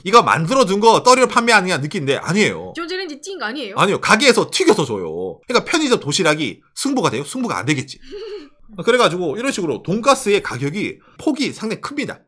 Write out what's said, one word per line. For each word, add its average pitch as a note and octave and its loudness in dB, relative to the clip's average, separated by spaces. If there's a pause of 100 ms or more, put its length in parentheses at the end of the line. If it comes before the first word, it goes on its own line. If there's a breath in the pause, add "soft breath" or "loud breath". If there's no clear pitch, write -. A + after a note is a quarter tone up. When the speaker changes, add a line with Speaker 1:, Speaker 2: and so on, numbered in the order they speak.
Speaker 1:
이거 G#3+ 6
만들어둔 F3 2
거 G#3+ 6
떠리로 B3 6
판매하느냐 G#3+ 2
느끼는데 C#3 -2
아니에요. A2 -2
Speaker 2:
전자레인지 E4+ -8
찐 F#4+ -12
거 A3+ -6
아니에요? A3+ -10
Speaker 1:
아니요. F3 2
가게에서 G#3+ 2
튀겨서 G#3+ 2
줘요. F2+ -6
그러니까 A#3+ 0
편의점 C#4+ 2
도시락이 D3+ -2 (140 soft breath)
승부가 A#3+ 0
돼요? B2 -4
승부가 A3 -6
안 F#2 -6
되겠지. C#3 -4
Speaker 2:
<laughs> C4 -20 (760 loud breath)
Speaker 1:
그래가지고 F#3 2
이런 B3+ -4
식으로 D#3 -4
돈가스의 G#3+ 2
가격이 C#3+ -6 (200 soft breath)
폭이 C4 -2
상당히 A3 -8
큽니다. C#4 -8